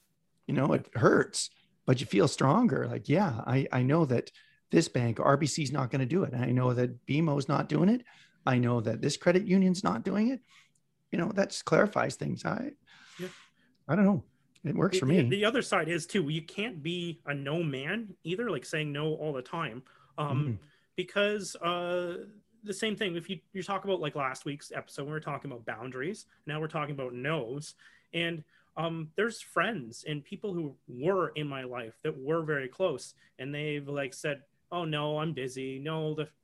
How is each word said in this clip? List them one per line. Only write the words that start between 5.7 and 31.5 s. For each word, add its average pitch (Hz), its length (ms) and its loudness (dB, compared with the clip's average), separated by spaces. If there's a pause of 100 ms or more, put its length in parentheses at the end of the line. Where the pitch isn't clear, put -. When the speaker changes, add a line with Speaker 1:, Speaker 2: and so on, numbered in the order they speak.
Speaker 1:
not 135 180 0
gonna 131 160 0
do 170 180 2
it. - 100 -2
I 123 180 0
know 127 200 4
that 123 320 0
B 135 140 0
M 165 100 4
O's 143 200 0
not 143 200 0
doing 151 220 4
it. 247 120 2 (440)
I 127 120 4
know 120 220 4
that 113 220 -2
this 147 140 2
credit 185 300 4
union's 185 380 4
not 208 200 0
doing 208 260 2
it. 269 100 -4 (720)
You - 60 0
know, 170 140 0
that - 180 2
just - 140 -10
clarifies - 520 4
things. - 280 -6
I, - 260 -2 (500)
Speaker 2:
Yeah. 180 80 -8 (600)
Speaker 1:
I 143 80 4
don't 208 80 6
know. 190 200 4 (400)
It 147 100 -2
works 185 220 2
Speaker 2:
The, 185 40 4
Speaker 1:
for 127 60 0
Speaker 2:
the, 139 160 6
Speaker 1:
me. 120 80 4
Speaker 2:
the 202 140 2
other 233 180 2
side 170 260 0
is, 165 180 -2
too, 170 220 0
you 160 140 -2
can't 202 400 -8
be 170 440 -6
a 143 60 -4
no 143 300 -2
man 165 520 -4 (100)
either, 196 260 -4
like, 139 160 -4
saying 151 260 -4
no 151 220 -2
all 151 180 -6
the 131 100 -4
time. 135 420 -6 (340)
Um, 147 260 0
Speaker 1:
Mm. 117 140 -2 (380)
Speaker 2:
because, 202 600 -2
uh, 175 680 -4 (400)
the 202 100 -6
same 214 220 -2
thing, 190 180 -2
if 165 160 -6
you, 180 80 -6 (140)
you 190 100 -8
talk 196 220 -4
about, 196 160 0
like, 151 160 -4
last 131 280 -4
week's 143 300 -8
episode, 139 300 -8
we 147 80 -8
were 156 80 -4
talking 143 320 -8
about 120 120 -14
boundaries. 127 640 -8 (220)
Now 151 120 -4
we're 160 60 -4
talking 151 300 -4
about 127 180 -6
no's. 139 600 -4 (380)
And, 170 300 -2 (340)
um, 165 380 -4
there's 220 260 -2
friends 170 680 -4
and 151 180 -6
people 202 280 -8
who 156 220 -4 (140)
were 156 480 0
in 151 100 -4
my 139 160 -6